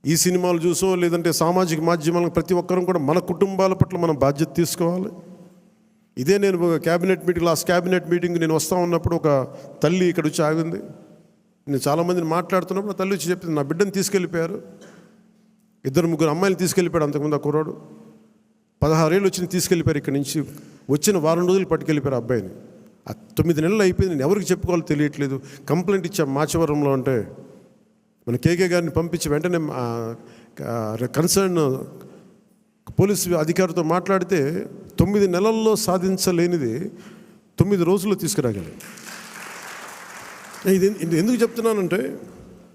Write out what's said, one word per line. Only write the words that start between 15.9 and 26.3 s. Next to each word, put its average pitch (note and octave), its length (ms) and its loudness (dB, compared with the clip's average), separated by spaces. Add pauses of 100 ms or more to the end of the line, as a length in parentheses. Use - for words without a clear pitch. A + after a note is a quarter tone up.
ముగ్గురు D#3+ 220 2
అమ్మాయిలు F3+ 280 2
తీసుకెళ్ళిపోయాడు E3+ 460 0
అంతకుముందు D3 320 0
ఆ - 20 0
కుర్రాడు, D3 400 -2 (1080)
పదహారేళ్ళు D#3+ 440 4
వచ్చింది F3+ 240 -2
తీసుకెళ్ళిపోయారు E3 460 2
ఇక్కడి C#3 220 -2
నుంచి, C#3 280 -4 (420)
వచ్చిన E3 280 2
వారం E3 300 2
రోజులు F#3+ 180 4
పట్టుకెళ్ళిపోయారు C#3+ 500 0
ఆ - 20 0
అబ్బాయిని. A#2 320 -2 (600)
ఆ - 20 -10
తొమ్మిది D#3 500 0
నెలలు G#3 200 2
అయిపోయింది, F#3 360 2
నేను C3+ 120 0
ఎవరికి G3 220 0
చెప్పుకోవాలో F3 320 0
తెలియట్లేదు. D3 580 -2 (280)
కంప్లైంట్ F3+ 380 0
ఇచ్చాం D3 260 -2